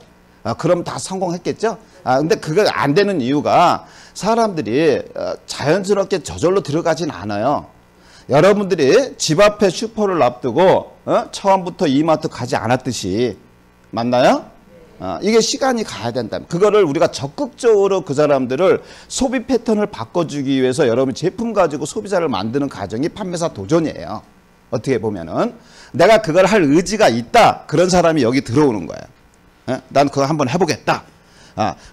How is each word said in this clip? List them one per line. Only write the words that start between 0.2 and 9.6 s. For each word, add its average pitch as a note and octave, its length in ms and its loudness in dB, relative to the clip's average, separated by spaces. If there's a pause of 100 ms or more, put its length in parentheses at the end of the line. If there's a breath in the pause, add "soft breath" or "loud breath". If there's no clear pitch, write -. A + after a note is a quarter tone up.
아, A2+ 100 -4
그럼 E3+ 300 0
다 - 160 -10
성공했겠죠? F#3 760 -6 (260 soft breath)
아, B2+ 160 2
근데 C#3+ 160 0
그게 D#3 340 -2
안 B2+ 240 0
되는 G3 280 2
이유가 B2+ 640 2 (280 loud breath)
사람들이, D#3+ 880 0 (140)
어, F2 180 -6 (120)
자연스럽게 F#3+ 800 -2
저절로 E3+ 380 0
들어가진 D#3+ 500 -2
않아요. G#2 560 -4 (600 soft breath)
여러분들이 F#3 880 2
집 D#3 220 -2
앞에 G#3 300 4